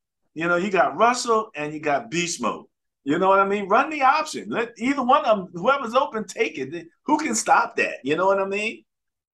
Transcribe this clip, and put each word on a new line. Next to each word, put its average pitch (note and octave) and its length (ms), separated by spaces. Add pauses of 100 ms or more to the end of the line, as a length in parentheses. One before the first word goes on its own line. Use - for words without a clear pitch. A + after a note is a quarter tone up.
(320)
You E3 160
know, F3 80
you F#3+ 140
got D3+ 260
Russell A#3 580
and D3+ 200
you D3+ 60
got C#3 300
Beast E3+ 300
Mode. F#2 240 (400)
You D3 140
know F#3 100
what G3 120
I F#3+ 60
mean? G3 220
Run C4+ 220
the D4+ 120
option. C4 460
Let A3+ 300
either C4+ 240
one C#4 220
of A3 140
them, F3+ 140
whoever's A#3 420
open, B3+ 300
take C4+ 320
it. E3+ 300 (180)
Who D4+ 140
can C#4+ 160
stop G#3 420
that? G2 280
You D3 120
know F#3 100
what G3 140
I G3 60
mean? G#3 380 (500)